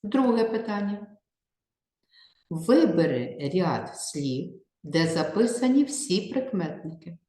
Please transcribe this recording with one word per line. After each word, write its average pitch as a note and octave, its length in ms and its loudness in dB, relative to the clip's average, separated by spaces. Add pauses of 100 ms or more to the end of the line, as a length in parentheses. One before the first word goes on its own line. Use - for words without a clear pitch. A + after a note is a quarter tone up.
Друге A3+ 400 2
питання. G3+ 720 -4 (1300)
Вибери D#3+ 1040 2
ряд E3 460 -2
слів, C#3+ 640 -6 (220)
де D#3+ 240 2
записані A#3 760 2
всі - 500 -2
прикметники. E3+ 840 -6 (120)